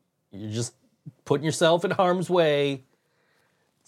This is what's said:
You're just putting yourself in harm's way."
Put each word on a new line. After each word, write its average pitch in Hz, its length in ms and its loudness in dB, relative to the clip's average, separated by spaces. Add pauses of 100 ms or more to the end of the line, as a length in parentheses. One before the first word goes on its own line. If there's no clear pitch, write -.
(300)
You're 104 220 -10
just 117 220 -6 (500)
putting 143 200 -2
yourself 165 400 2
in 196 60 -2
harm's 180 400 0
way." 143 540 0 (1040)